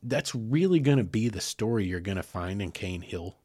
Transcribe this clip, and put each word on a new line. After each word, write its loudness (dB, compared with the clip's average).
that's -2
really 2
gonna 6
be 0
the -4
story 0
you're -2
gonna -2
find -4
in -4
Cane -6
Hill -10